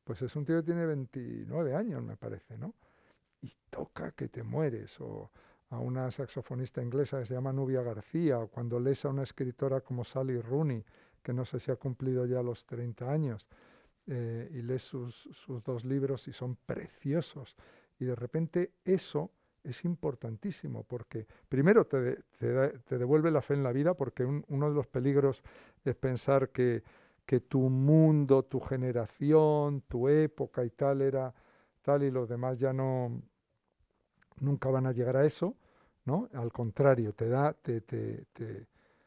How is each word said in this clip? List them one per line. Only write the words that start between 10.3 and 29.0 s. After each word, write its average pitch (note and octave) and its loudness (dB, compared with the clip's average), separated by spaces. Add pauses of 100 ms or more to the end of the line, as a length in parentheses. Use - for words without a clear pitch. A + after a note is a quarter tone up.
Rooney, B2+ 0 (400)
que - -6
no B2+ -2
sé - -6
si - -4
ha B2 0
cumplido B2+ -2
ya B2 0
los A#2+ -6
treinta A#2+ -8
años, C#3+ -2 (580)
eh, A#2 -6
y B2 -8
lees B2+ -2
sus, B2 -10 (160)
sus B2 -12
dos B2 -6
libros C3+ -2
y B2 -12
son B2 -6
preciosos, - -6 (440)
y C3 -4
de B2 -2
repente D#3+ -2 (100)
eso F3+ 0 (320)
es C3 -8
importantísimo, C3+ -6
porque A2+ -10 (220)
primero E3+ 6
te C3+ 0
de-, B2+ -2 (180)
te A#2+ -2
da, C3 4
te B2+ -6
devuelve D3+ 4
la C#3+ 4
fe - -2
en C#3 0
la B2 0
vida, D3 2
porque B2+ -2
un, C#3+ -2
uno C#3+ 0
de D3 0
los C3+ 0
peligros C3+ 2 (440)
es B2+ 0
pensar C3+ 2
que, B2 2 (420)
que B2+ 4
tu C3 0
mundo, C#3+ 6
tu C3 -2
generación, C#3+ 2